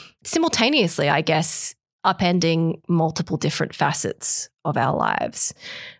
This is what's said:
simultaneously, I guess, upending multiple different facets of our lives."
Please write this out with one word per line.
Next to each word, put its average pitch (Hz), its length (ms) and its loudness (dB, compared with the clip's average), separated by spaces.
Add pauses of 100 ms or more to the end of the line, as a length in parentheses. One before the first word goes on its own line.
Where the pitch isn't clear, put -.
(240)
simultaneously, 233 840 2
I 147 120 0
guess, - 540 2 (300)
upending 170 840 2
multiple 160 500 0
different - 380 -2
facets - 720 0 (140)
of 147 140 -2
our 131 180 0
lives." - 580 0 (460)